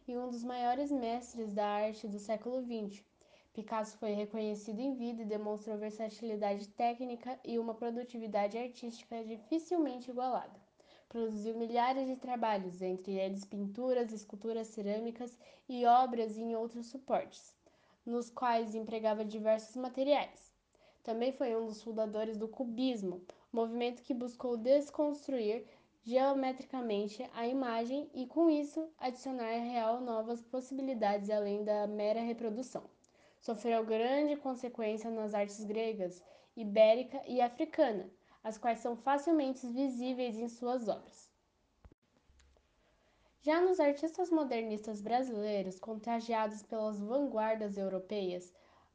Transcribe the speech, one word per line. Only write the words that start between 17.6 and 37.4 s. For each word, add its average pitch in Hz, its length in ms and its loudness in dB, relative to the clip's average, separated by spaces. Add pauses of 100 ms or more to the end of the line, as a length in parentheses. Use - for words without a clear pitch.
nos 233 240 -4
quais 233 460 0
empregava 220 500 0
diversos 220 520 0
materiais. 254 760 0 (520)
Também 233 260 0
foi 254 240 0
um 226 120 0
dos 214 140 -8
fundadores 220 560 -2
do 220 120 -4
cubismo, 226 760 -2 (300)
movimento 240 500 0
que - 100 -2
buscou 240 440 -4
desconstruir 269 1080 2 (380)
geometricamente 254 1300 0
a 233 140 -4
imagem 254 680 0
e, 254 140 -6
com 330 240 6
isso, 294 380 2 (100)
adicionar 247 540 -4
real 233 480 0
novas 233 420 -2
possibilidades 254 880 -2
além 208 320 2
da 208 240 2
mera 214 360 0
reprodução. 233 600 -4 (580)
Sofreu 226 440 0
grande 262 500 4
consequência 233 800 -4
nas 214 200 -2
artes 208 300 -2
gregas, 208 580 -2 (360)
ibérica 226 720 6
e 247 120 2